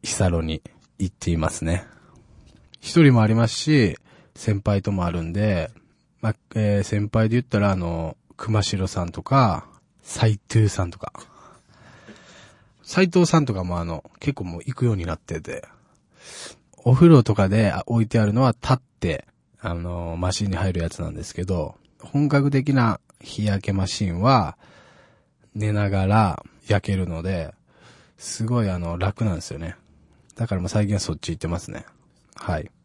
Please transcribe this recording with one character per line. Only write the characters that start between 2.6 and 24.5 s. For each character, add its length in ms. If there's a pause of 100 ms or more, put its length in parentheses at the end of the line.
一 220
人 100
も 100
あ 40
り 80
ま 140
す 60
し、 420 (380)
先 300
輩 180
と 100
も 120
あ 60
る 120
ん 100
で、 380 (500)
ま、 140 (200)
え 260
ー、 20
先 260
輩 200
で 80
言 60
っ 20
た 140
ら、 120
あ 60
の、 400 (200)
熊 260
代 240
さ 180
ん 60
と 120
か、 440 (360)
斉 460
藤 200
さ 160
ん 60
と 80
か。 140 (1700)
斉 240
藤 200
さ 140
ん 40
と 100
か 100
も、 140
あ 60
の、 200 (160)
結 140
構 100
も 140
う 60
行 120
く 80
よ 80
う 40
に 100
な 100
っ 20
て 220
て、 260 (1120)
お 160
風 140
呂 140
と 120
か 140
で、 240
あ、 140
置 160
い 60
て 100
あ 80
る 60
の 100
は 180
立 140
っ 60 (200)
て、 260 (340)
あ 140
の、 440
マ 140
シ 120
ン 60
に 60
入 160
る 80
や 100
つ 100
な 80
ん 60
で 80
す 120
け 100
ど、 320 (240)
本 280
格 220
的 240
な 260 (200)
日 240
焼 180
け 100
マ 140
シ 200
ン 140
は、 360 (1000)